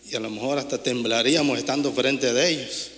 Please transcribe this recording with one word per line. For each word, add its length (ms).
Y 60
a 60
lo 100
mejor 260
hasta 240
temblaríamos 760
estando 340
frente 400
de 160
ellos 500